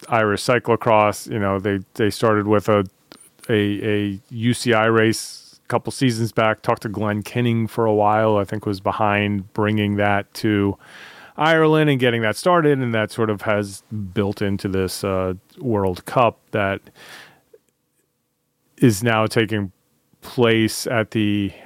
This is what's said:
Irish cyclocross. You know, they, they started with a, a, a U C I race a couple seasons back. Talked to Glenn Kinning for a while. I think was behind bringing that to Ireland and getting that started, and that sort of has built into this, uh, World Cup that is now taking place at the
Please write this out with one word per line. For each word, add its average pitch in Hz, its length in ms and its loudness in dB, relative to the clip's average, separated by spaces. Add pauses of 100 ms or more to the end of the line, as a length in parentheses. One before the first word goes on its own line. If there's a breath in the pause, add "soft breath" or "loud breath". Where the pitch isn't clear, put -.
Irish 107 340 0
cyclocross. 110 880 2
You 117 80 -4
know, 98 200 0
they, 98 200 -2 (160)
they 110 140 0
started 104 380 0
with 104 220 2
a, 104 160 4 (640)
a, 104 640 -2
a 95 60 -12 (100)
U 117 240 -2
C 117 200 0
I 110 120 4
race 113 800 0
a - 40 -20
couple 117 240 -4
seasons 113 400 -2
back. 110 300 0
Talked - 220 -2
to 117 60 -6
Glenn 104 340 -4
Kinning 117 440 -2
for 113 180 -2
a 110 80 2
while. 107 440 2
I 101 60 0
think 104 220 -8
was 101 140 -4
behind 101 720 -2
bringing 107 420 0
that 101 400 0
to 101 420 0 (600 loud breath)
Ireland 156 520 2
and 139 100 2
getting 120 220 2
that 107 160 0
started, 156 420 2
and 123 140 -2
that 107 180 -2
sort 113 180 -2
of 104 120 -4
has 104 400 -2 (320)
built 101 280 -2
into 101 280 -2
this, 95 340 -2
uh, 92 300 -2 (240)
World 101 480 -4
Cup 117 340 0 (120)
that 98 280 -2 (2000 loud breath)
is 110 260 4
now 110 220 2
taking 107 460 -2 (500)
place 113 640 0
at 117 240 -2
the 104 400 -2 (140 loud breath)